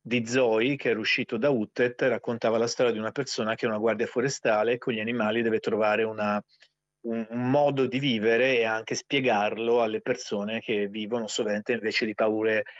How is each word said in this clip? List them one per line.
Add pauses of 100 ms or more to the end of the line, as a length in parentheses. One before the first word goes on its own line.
di
Zoe,
che
era
uscito
da
Uttet,
raccontava
la
storia
di
una
persona
che
è
una
guardia
forestale
e
con
gli
animali
deve
trovare
una, (600)
un,
un
modo
di
vivere
e
anche
spiegarlo
alle
persone
che
vivono
sovente
invece
di
paure (160)